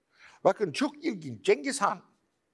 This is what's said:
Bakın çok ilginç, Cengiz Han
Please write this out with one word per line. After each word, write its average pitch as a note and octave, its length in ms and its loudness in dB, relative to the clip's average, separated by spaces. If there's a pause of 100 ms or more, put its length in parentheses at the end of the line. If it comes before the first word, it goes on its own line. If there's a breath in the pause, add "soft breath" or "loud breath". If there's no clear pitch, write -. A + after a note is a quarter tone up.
(440 soft breath)
Bakın F#3+ 280 2
çok D4 340 -4
ilginç, D#3 400 -6
Cengiz C4 360 2
Han F#3 200 -2 (520)